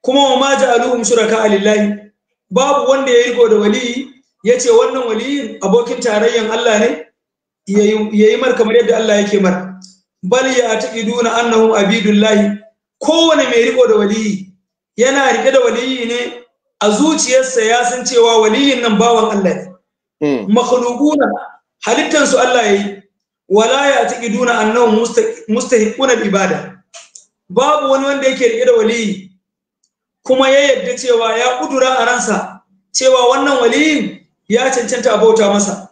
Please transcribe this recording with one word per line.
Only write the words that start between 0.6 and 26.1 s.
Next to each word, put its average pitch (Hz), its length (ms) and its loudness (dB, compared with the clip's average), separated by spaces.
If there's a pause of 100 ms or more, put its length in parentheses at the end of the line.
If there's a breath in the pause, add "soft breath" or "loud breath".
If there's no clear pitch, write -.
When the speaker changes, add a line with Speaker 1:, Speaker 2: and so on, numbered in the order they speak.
Speaker 1:
shuraka 220 420 0
lillahi," 208 640 -2 (400)
babu 269 400 0
wanda 269 200 0
ya 240 220 2
riƙo 240 160 4
da 208 60 4
waliyi 240 540 -2 (340)
ya 240 160 2
ce 247 120 0
wannan 254 360 2
waliyin 240 540 -6
abokin 226 400 0
tarayyan 220 500 0
Allah 233 280 0
ne, 254 260 -2 (640)
ya 202 160 2
yi, 214 280 0
ya 214 200 4
yi 247 60 0
mar 254 200 0
kamar 220 180 0
yadda 226 220 2
Allah 214 240 0
yake 202 180 0
mar. 185 380 -2 (460 loud breath)
"Bal 247 260 0
ya'taqiduna 233 800 -2 (100)
annahum 226 380 2
abidullahi." 208 800 2 (420)
Kowane 311 460 2
mai 240 240 0
riƙo 247 180 2
da 214 80 2
waliyi 214 540 -2 (480)
yana 269 340 0
riƙe 262 220 0
da 269 60 4
waliyi 240 480 -2
ne 240 340 -8 (400)
a 208 80 2
zuciyarsa, 262 720 0
ya 233 240 0
san 247 180 -4
cewa 233 380 2
waliyin 240 400 2
nan 220 160 0
bawan 220 400 2
Allah 185 160 0
ne. - 140 -10 (540)
Speaker 2:
Hmm. 143 280 -2
Speaker 1:
"Makhluquna," 247 800 0 (560)
halittansu 269 540 0
Allah 247 260 2
ya 208 80 0
yi. 202 300 -4 (440)
"Wala 233 420 2
ya'taqiduna 240 680 -2
annahum 220 400 2
musta-, 226 500 -2
mustahiquna 247 720 0